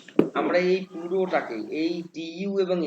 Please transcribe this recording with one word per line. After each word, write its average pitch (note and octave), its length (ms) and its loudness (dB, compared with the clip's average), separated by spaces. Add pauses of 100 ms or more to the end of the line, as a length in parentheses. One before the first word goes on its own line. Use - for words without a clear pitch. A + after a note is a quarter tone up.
(400)
আমরা D#3 180 2 (140)
এই F#3+ 80 4 (120)
পুরোটাকে, E3 640 -2 (260)
এই E3+ 100 0 (220)
টিইউ E3 340 -6 (160)
এবং F3+ 200 0